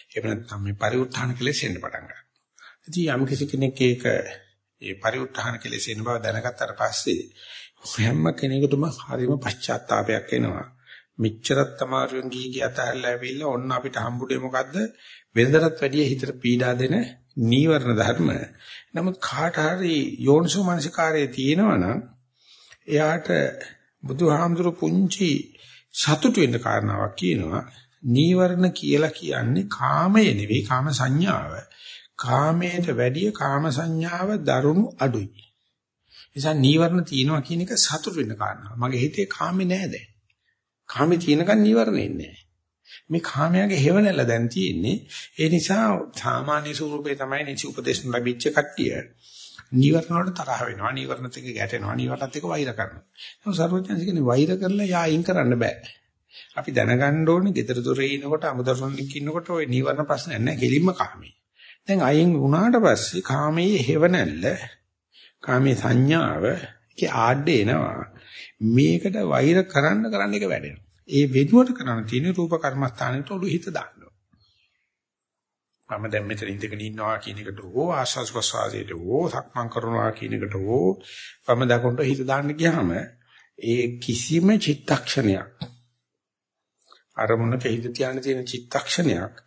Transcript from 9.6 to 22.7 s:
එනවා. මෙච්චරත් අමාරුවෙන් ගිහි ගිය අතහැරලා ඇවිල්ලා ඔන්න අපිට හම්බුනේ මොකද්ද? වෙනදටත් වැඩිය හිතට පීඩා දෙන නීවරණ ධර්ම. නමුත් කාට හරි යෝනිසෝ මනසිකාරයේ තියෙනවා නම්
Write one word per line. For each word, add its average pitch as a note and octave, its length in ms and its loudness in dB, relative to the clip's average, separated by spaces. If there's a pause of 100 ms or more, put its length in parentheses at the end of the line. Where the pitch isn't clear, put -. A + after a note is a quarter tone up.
එනවා. - 360 -2 (480)
මෙච්චරත් C3+ 640 0
අමාරුවෙන් C3 480 -4
ගිහි B2+ 200 -8
ගිය B2+ 160 -6
අතහැරලා B2 460 -4
ඇවිල්ලා C3 380 -6
ඔන්න B2+ 240 -4
අපිට B2+ 240 -6
හම්බුනේ B2 440 -4
මොකද්ද? C3 360 -4 (540)
වෙනදටත් D#3 480 4
වැඩිය C#3+ 280 2
හිතට C3 280 -4
පීඩා B2 400 2
දෙන C3 200 0 (460)
නීවරණ B2+ 560 4
ධර්ම. F#2+ 320 2 (600)
නමුත් F#3 300 -4
කාට D#3 460 -4
හරි E3+ 320 0 (220)
යෝනිසෝ D3+ 460 4
මනසිකාරයේ D#3+ 640 0
තියෙනවා C#3+ 500 2
නම් F#2 220 0 (840)